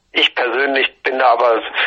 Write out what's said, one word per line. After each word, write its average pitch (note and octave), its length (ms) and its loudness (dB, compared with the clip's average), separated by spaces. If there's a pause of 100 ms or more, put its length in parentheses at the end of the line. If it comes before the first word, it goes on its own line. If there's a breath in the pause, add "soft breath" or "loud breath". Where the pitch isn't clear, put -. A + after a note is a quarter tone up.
(140)
ich - 220 0
persönlich C3+ 520 0 (160)
bin C3 160 -2
da B2+ 140 4
aber, A#2 280 2 (260 loud breath)